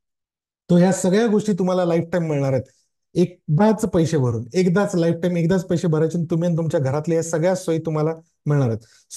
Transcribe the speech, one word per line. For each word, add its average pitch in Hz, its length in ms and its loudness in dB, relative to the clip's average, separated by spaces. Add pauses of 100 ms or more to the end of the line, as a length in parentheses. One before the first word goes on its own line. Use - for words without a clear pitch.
(720)
तो 175 60 6
ह्या 180 160 6
सगळ्या 202 340 0
गोष्टी 214 260 0
तुम्हाला 185 320 0
lifetime 170 400 -2
मिळणार 139 280 -2
आहेत. 135 100 0 (520)
एकदाच 180 680 0
पैसे 165 320 0
भरून, 120 280 -2 (100)
एकदाच 190 400 2
lifetime, 170 420 0
एकदाच 175 300 0
पैसे 175 220 -2
भरायचे 156 300 0
आणि 160 120 -2
तुम्ही 170 180 0
आणि 165 80 0
तुमच्या 165 240 -2
घरातल्या 151 360 -2
या 165 60 0
सगळ्या 165 320 0
सोयी 165 240 -4
तुम्हाला 156 320 -2 (360)
मिळणार 143 220 2
आहेत. 113 100 -2 (380)